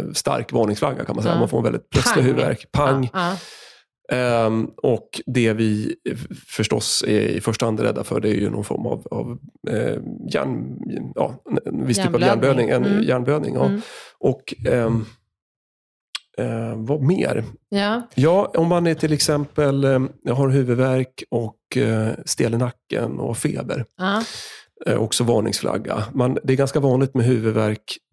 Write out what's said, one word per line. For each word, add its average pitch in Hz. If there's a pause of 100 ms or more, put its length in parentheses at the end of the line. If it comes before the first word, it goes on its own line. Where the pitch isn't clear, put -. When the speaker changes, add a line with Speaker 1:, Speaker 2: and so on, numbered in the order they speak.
(140)
Speaker 1:
stark 127
varningsflagga, 120
kan -
man 117
säga. -
Speaker 2:
Ja. 117
Speaker 1:
Man 117
får -
en 117
väldigt 113
plötslig -
Speaker 2:
Pang. 151
Speaker 1:
huvudvärk. 123
Pang. 135
Speaker 2:
Ja, 190 (120)
ja. 196 (760)
Speaker 1:
Ehm, 117
och -
det 117
vi 107 (180)
f-, - (100)
förstås -
är 107
i 104
första 113
hand 113
rädda 110
för, -
det 107
är 104
ju 104
någon 110
form -
av, -
av, - (320)
eh, 113 (360)
hjärn-, 67
ja, - (160)
en, -
en -
viss 123
typ 185
av 165
Speaker 2:
Hjärnblödning. 131
Speaker 1:
hjärnblödning. -
En 123
Speaker 2:
Mm. 202
Speaker 1:
hjärnblödning, 131
ja. 131
Speaker 2:
Mm. 202 (380)
Speaker 1:
Och, - (160)
ehm, 117 (1300)
eh, 113
vad 123
mer? 139 (260)
Speaker 2:
Ja. 208 (140)
Speaker 1:
Ja, 165
om 165
man 170
är 165
till 156
exempel, 143
eh, 135 (300)
har 135
huvudvärk 131
och, 117
eh, 113 (180)
stel -
i 117
nacken 117
och -
feber. - (120)
Speaker 2:
Ja. 202 (640)
Speaker 1:
Eh, 120
också 110
varningsflagga. - (100)
Man, 123
det 131
är 127
ganska 139
vanligt 135
med 117
huvudvärk 110 (160)